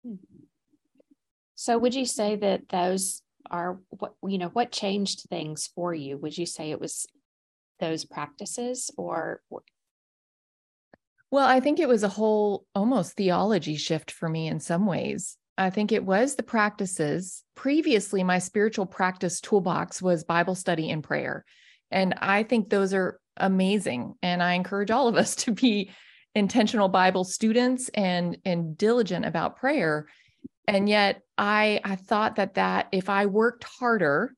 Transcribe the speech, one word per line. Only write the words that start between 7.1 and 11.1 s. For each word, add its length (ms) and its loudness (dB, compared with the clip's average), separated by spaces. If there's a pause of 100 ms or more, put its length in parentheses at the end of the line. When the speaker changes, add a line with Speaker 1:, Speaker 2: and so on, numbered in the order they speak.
Speaker 1:
those 240 -4
practices, 920 -10
or 460 -6 (100)
wh-, 60 -14 (1700)